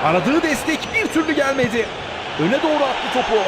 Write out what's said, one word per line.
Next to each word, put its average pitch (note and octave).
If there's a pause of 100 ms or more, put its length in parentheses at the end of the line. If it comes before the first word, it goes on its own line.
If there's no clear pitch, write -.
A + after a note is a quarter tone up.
Aradığı F3+
destek D#4
bir G#4+
türlü D#4+
gelmedi. C4 (540)
Öne A3
doğru D4+
attı A3
topu. A3+ (100)